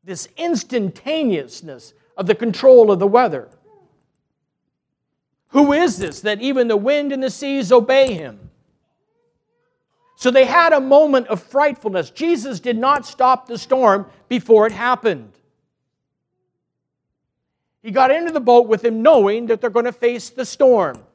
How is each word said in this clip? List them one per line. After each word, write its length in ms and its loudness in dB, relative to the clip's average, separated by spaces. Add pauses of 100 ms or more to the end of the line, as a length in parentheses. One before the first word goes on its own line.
this 340 -14
instantaneousness 1600 -6 (220)
of 100 -8
the 80 0
control 560 4
of 80 2
the 80 -2
weather. 420 0 (2000)
Who 220 2
is 260 0
this 240 -10
that 200 -6
even 240 -2
the 100 -2
wind 360 -2
and 100 -6
the 80 -4
seas 400 -6
obey 420 2
him? 380 -14 (1700)
So 160 -2
they 120 6
had 280 2
a 80 2
moment 480 2
of 120 -6
frightfulness. 720 -4
Jesus 480 -4
did 180 -4
not 300 -2
stop 400 0
the 100 -12
storm 480 2 (240)
before 380 2
it 60 -2
happened. 600 -4 (2500)
He 80 -12
got 180 2
into 220 -2
the 80 -4
boat 260 4
with 160 -2
them 180 -2
knowing 460 2
that 140 -4
they're 100 -4
gonna 220 -2
face 380 -6
the 140 -10
storm 540 0 (160)